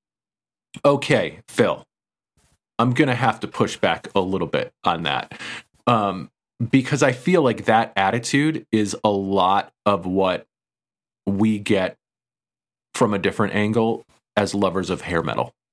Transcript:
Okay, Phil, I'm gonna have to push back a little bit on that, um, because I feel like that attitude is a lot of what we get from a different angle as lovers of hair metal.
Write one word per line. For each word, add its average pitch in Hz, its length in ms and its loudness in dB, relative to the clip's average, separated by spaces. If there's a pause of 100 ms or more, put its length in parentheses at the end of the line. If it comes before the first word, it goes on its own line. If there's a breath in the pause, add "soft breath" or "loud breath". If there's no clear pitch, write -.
(840)
Okay, 127 640 0
Phil, 95 360 0 (920)
I'm 123 140 2
gonna 127 240 2
have 127 260 0
to 104 60 -6
push - 300 -4
back 85 360 -2
a 101 60 2
little 92 280 -2
bit - 260 -4 (100)
on 85 200 0
that, - 360 -4 (480 loud breath)
um, 101 420 0 (420)
because 131 320 2
I 135 80 4
feel 175 300 2
like 110 240 0
that 113 300 2
attitude 123 760 0
is 107 320 0
a 107 60 2
lot 98 640 0 (140)
of 95 200 0
what 92 400 0 (800)
we 104 340 0
get 95 380 -2 (960)
from 107 200 2
a 98 60 -2
different 98 360 -2
angle 110 500 0 (320)
as 101 180 0
lovers 92 340 -2
of 90 120 -4
hair 85 220 -2
metal. 58 300 -4 (200)